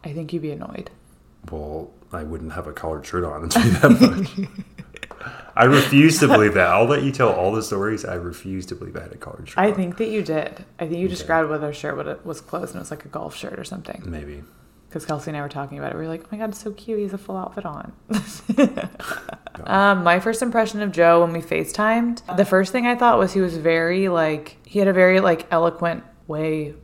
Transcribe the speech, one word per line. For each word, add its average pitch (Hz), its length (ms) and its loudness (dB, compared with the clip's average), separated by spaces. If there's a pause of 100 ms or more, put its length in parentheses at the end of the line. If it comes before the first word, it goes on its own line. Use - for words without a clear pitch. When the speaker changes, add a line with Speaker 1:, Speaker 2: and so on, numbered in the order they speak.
Speaker 1:
I 147 100 -10
think 160 200 -8
you'd 165 80 -4
be 151 100 -8
annoyed. - 380 -12 (600)
Speaker 2:
Well, 78 400 -10 (200)
I 82 120 -10
wouldn't 78 300 -10
have 82 140 -10
a 73 60 -14
collared 80 320 -8
shirt 87 180 -4
on, 78 200 -8
I'll 85 60 -8
tell 233 160 2
you 113 80 4
that - 160 6 (120)
much. 196 480 2
Speaker 1:
<laughs> - 1040 -18
Speaker 2:
I 117 100 6
refuse 139 560 6
to 139 60 6
believe 104 280 6
that. 90 140 6
I'll 101 160 4
let 143 180 2
you 139 80 0
tell 120 200 2
all 92 200 0
the 110 100 -2
stories. 104 440 -4
I 92 100 -6
refuse 90 520 -10
to 90 80 -12
believe 90 200 -16
I 85 60 -10
had 87 100 -18
a - 60 -18
collared - 320 -16
shirt - 100 -4
Speaker 1:
I 202 100 4
Speaker 2:
on. 202 60 -2
Speaker 1:
think 180 220 -4
that 220 100 -4
you 214 160 -4
did. 156 420 -6 (140)
I 175 80 -6
think 160 100 -6
you 185 80 -2
Speaker 2:
Okay. 180 40 0
Speaker 1:
described 165 420 -2
whether 151 200 -4
shirt 147 260 -8
wa-, 147 260 -8
was 160 180 -12
closed - 320 -10
and - 40 -12
it - 20 -10
was, - 100 -14
like, 147 160 -14
a 143 40 -20
golf - 260 -12
shirt - 240 -12
or - 40 -14
something. - 420 -14
Speaker 2:
Maybe. 73 380 -12 (460)
Speaker 1:
'Cause 156 160 -12
Kelsey 151 240 -6
and 151 80 -8
I 143 40 -6
were 143 80 -8
talking 143 280 -10
about 143 160 -8
it. - 40 -8
We 156 40 -8
were 160 80 -8
like, 165 140 -10
"Oh - 80 -20
my 208 80 -10
God, 220 100 -6
it's 202 120 -12
so 208 100 -8
cute. 214 260 -8
He 208 60 -2
has 190 100 -6
a 196 40 -10
full 190 200 -10
outfit 190 280 -10
on." - 280 -12 (160)
<laughs> - 800 0 (680)
Speaker 2:
No. - 60 -14
Speaker 1:
Um, 196 380 4
my 175 160 6
first 226 220 -2
impression 220 400 0
of 202 100 -2
Joe 170 300 8
when 165 120 2
we 165 80 -4
FaceTimed, 214 960 -2
the 196 80 4
first 190 260 2
thing 240 160 0
I 247 80 2
thought 240 240 4
was 190 140 0
he 196 80 0
was 170 160 -2
very, 165 500 0
like, 156 580 -2
he - 140 -4
had 196 80 4
a 196 60 2
very, 185 260 6
like, 175 320 2
eloquent 165 520 0 (240)
way 156 460 -4 (100)